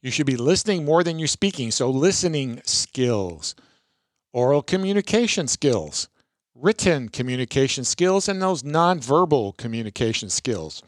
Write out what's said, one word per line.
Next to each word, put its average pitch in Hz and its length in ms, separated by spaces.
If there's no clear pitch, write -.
You 131 80
should 143 160
be 131 100
listening 170 480
more 160 180
than 165 140
you're 160 100
speaking, 143 440
so 127 180
listening 139 760
skills, 101 880
oral 127 300
communication 196 880
skills, 104 600
written 151 480
communication 127 760
skills, 185 440
and 190 140
those 185 220
nonverbal 151 920
communication 113 680
skills. 90 600